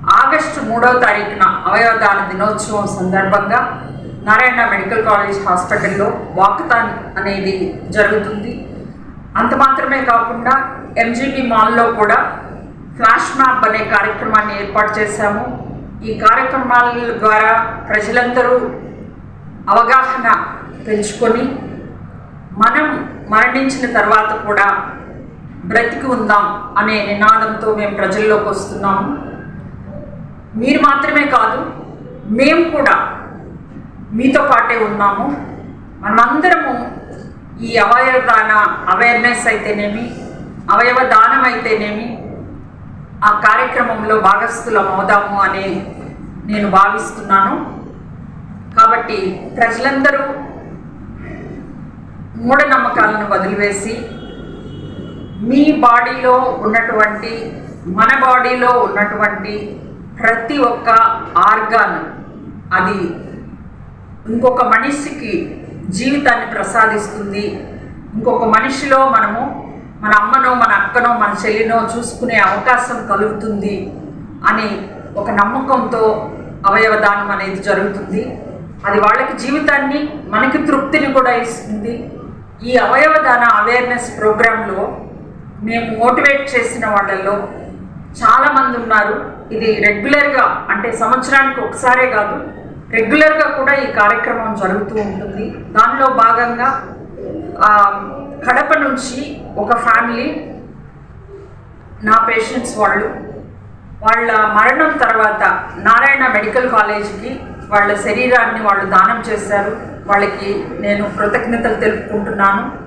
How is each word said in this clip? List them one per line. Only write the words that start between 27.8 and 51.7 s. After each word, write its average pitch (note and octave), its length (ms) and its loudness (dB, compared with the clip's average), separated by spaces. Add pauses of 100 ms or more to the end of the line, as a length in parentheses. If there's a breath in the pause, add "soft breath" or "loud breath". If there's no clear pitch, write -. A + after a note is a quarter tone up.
ప్రజల్లోకి G3+ 540 2
వస్తున్నాము. G3 600 -2 (1500)
మీరు C#4 260 2
మాత్రమే D4 460 4
కాదు, A3+ 320 2 (640)
మేము D4 440 4
కూడా C#4 260 2 (1160)
మీతో C4 320 2
పాటే - 400 2
ఉన్నాము. G3+ 420 0 (760)
మనమందరము C4 760 4 (880)
ఈ A#3 140 -2
అవయవ B3 420 4
దాన A3 320 4 (420)
అవేర్‌నెస్ A#3 540 2
అయితేనేమి, G#3 580 -2 (640)
అవయవ B3 320 2
దానం A#3+ 400 6
అయితేనేమి, A3 640 -2 (1160)
ఆ - 200 4
కార్యక్రమంలో G#3+ 760 2
భాగస్థులం G#3 680 2
అవుదాము G3+ 540 2
అని G3 240 0 (800)
నేను G3+ 240 0
భావిస్తున్నాను. G3 840 2 (1200)
కాబట్టి - 400 4 (400)
ప్రజలందరూ C4+ 680 2 (2000)